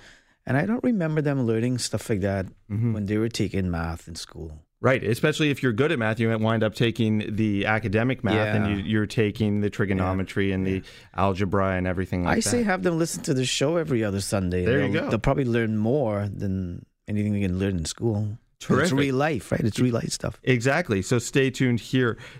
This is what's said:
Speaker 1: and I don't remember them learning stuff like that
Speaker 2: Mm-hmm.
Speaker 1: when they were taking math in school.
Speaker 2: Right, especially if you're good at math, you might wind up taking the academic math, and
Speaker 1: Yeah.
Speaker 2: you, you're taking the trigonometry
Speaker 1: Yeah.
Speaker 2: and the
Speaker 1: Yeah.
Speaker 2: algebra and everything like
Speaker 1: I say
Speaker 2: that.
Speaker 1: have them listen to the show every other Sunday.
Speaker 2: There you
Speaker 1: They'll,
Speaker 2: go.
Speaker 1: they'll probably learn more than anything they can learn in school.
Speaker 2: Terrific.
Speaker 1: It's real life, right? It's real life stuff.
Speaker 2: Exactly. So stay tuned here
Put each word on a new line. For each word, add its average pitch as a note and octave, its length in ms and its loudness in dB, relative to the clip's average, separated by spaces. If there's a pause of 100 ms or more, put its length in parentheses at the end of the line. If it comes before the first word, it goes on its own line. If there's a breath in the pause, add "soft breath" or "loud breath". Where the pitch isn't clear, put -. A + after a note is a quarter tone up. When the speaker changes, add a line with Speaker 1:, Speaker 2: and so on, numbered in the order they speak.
(460 loud breath)
Speaker 1:
and B2+ 120 0
I D3+ 80 0
don't A3+ 180 -2
remember E3 380 2
them C#3 260 0
learning A#2 300 2
stuff - 320 -4
like G#2+ 120 0
that G2 260 0 (220)
Speaker 2:
Mm-hmm. A2 240 0
Speaker 1:
when G#2+ 120 -2
they G#2 120 0
were A2+ 120 0
taking G2 420 -2
math E2 380 -6
in E2+ 60 -14
school. D#2 440 -12 (220)
Speaker 2:
Right, B2 220 2
especially D3+ 460 2
if C3+ 140 -2
you're B2+ 80 2
good C3+ 200 2
at D#3 60 0
math, A2 220 0
you A2+ 80 2
might A2+ 140 0
wind A2 200 2
up A2 140 0
taking A2 600 0
the G2+ 300 0
academic A2 580 0
math, G#2+ 320 2
and G#2 120 0
Speaker 1:
Yeah. G#2 80 0
Speaker 2:
you, G2 80 -4
you're G#2+ 240 2
taking G#2 540 0
the G#2 80 0
trigonometry F#2+ 800 -2
Speaker 1:
Yeah. F#2+ 60 0
Speaker 2:
and F#2+ 120 -2
the F#2+ 40 0
Speaker 1:
Yeah. F#2+ 80 -2 (360 loud breath)
Speaker 2:
algebra F#2+ 640 0
and F2+ 100 0
everything F#2 380 -2
like - 120 2
Speaker 1:
I - 40 2
say A3 180 0
Speaker 2:
that. A#3 60 0
Speaker 1:
have F#3 180 0
them E3+ 160 0
listen - 240 -2
to D#3+ 100 -2
the B2+ 120 2
show C#3 320 0
every D3 260 0
other G2 180 0
Sunday. F2+ 440 0
Speaker 2:
There C3+ 200 2
you C3 60 0
Speaker 1:
They'll, - 120 0
Speaker 2:
go. C#4+ 80 -4
Speaker 1:
they'll A2+ 80 0
probably C#3 260 2
learn A2+ 320 0
more G#2+ 540 0
than F#2+ 540 -4 (220)
anything G#2 260 -2
they G2+ 80 0
can F#2 160 0
learn G2 200 0
in D#2 80 -2
school. G#2+ 520 -2 (200)
Speaker 2:
Terrific. C3+ 280 2
Speaker 1:
It's F3+ 80 0
real C3+ 220 0
life, C#3 360 -2
right? - 100 2
It's A2+ 180 0
real B2 140 4
life - 180 -2
stuff. - 300 -6
Speaker 2:
Exactly. B2+ 600 2
So A#2+ 180 2
stay C3+ 320 2
tuned B2 300 2
here B2 360 0 (220 loud breath)